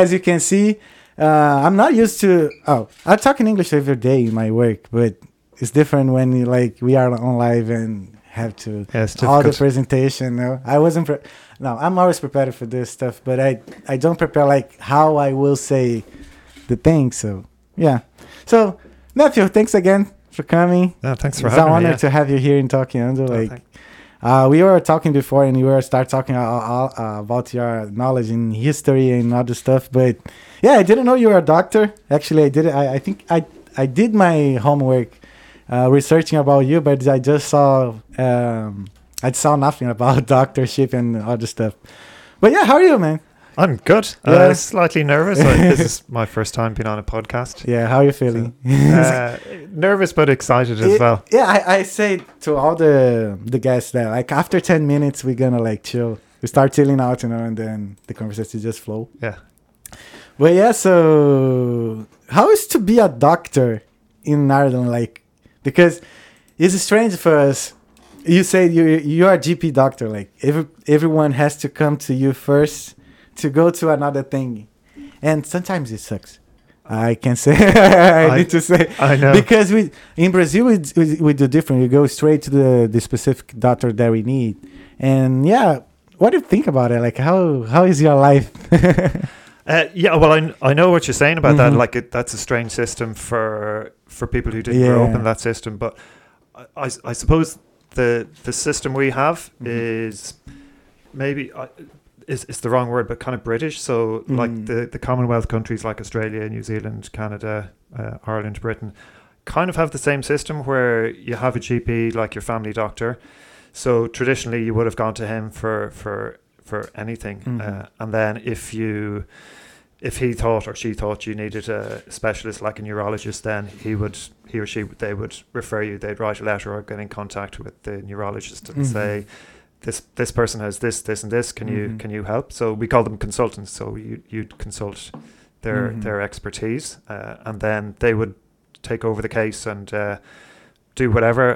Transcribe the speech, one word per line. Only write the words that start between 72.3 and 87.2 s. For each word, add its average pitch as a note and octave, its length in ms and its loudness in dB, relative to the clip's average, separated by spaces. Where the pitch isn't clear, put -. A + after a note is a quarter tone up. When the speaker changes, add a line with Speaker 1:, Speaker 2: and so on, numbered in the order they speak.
Speaker 1:
first C#3+ 640 -2
to D#3 120 -6
go D#3+ 220 2
to E3 200 -4
another C#3+ 320 -2
thing, B2+ 460 -8
and D3+ 240 -2
sometimes F3 440 -6
it A2 80 -10
sucks. - 400 -14
I A2+ 300 -2
can B2 220 -2
say, D3 200 2
<laughs> - 0 -
I F#3 680 6
Speaker 2:
I, C#3 120 4
Speaker 1:
need F3 120 2
to E3+ 100 2
say, E3 380 2
Speaker 2:
I C#3 180 4
know. C#3 160 6
Speaker 1:
because G#3 400 6
we G#3 180 2
in F3 160 2
Brazil F3+ 340 2
we, A3+ 120 4
we, D#3 180 4
we D3+ 180 2
do C#3 160 2
different. C3+ 320 2
We B2+ 80 2
go C#3 180 4
straight D3 360 0
to C#3 80 -10
the, B2+ 400 4
the A2+ 100 2
specific - 580 -4
doctor B2 340 0
that A#2 200 0
we A2+ 100 0
need, A#2+ 340 -4
and C3 480 0
yeah, F#3+ 340 2
what G#3+ 120 4
do - 60 0
you D4 60 0
think A3 240 0
about B2+ 260 0
it? A#2 80 0
Like, A#2+ 160 -2
how, D#3 460 0